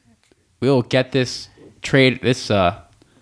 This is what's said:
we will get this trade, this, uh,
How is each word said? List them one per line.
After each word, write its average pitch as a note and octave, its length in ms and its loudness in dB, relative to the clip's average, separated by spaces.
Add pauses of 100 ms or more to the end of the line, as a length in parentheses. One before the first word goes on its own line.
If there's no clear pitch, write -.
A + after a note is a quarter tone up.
(600)
we A#2 100 -2
will C3+ 120 2
get B2+ 320 -2
this - 340 -4 (340)
trade, C3 400 2
this, - 300 -2
uh, F#2+ 240 0 (460)